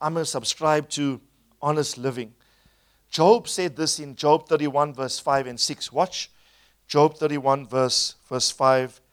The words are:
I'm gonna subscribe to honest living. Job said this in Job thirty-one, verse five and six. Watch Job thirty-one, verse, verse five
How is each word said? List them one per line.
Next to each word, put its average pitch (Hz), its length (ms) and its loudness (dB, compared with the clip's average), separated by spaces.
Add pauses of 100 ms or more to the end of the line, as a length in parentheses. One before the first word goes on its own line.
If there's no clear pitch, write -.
I'm 156 140 -4
gonna 165 100 -2
subscribe 151 640 -2
to 143 320 -4 (400)
honest 147 360 -2
living. 123 360 -6 (760)
Job 196 380 4
said 180 280 -4
this 151 240 -4
in 139 160 -14
Job 151 320 2
thirty-one, 147 460 0
verse 127 260 -8
five 135 280 0
and 123 120 -10
six. - 320 -6
Watch 165 380 -2 (580)
Job 151 280 4
thirty-one, 139 520 0
verse, 127 480 -2 (120)
verse 127 240 -4
five 131 480 2 (140)